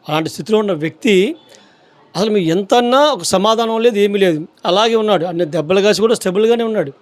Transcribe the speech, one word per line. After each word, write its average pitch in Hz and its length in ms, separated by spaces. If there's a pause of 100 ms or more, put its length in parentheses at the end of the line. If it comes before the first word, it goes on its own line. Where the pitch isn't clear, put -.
అలాంటి 156 200
స్థితిలో 214 300
ఉన్న 208 120
వ్యక్తి 185 640 (800)
అసలు 208 140
మీకు 202 180
ఎంత 190 260
అన్నా 240 260
ఒక 269 240
సమాధానం 220 560
లేదు, 233 160
ఏమీ 202 240
లేదు, 175 280 (180)
అలాగే 220 300
ఉన్నాడు. 208 300
అన్ని 175 200
దెబ్బలు 160 360
కాసి 202 200
కూడా 226 140
స్టేబుల్గానే 220 480
ఉన్నాడు. 202 280 (100)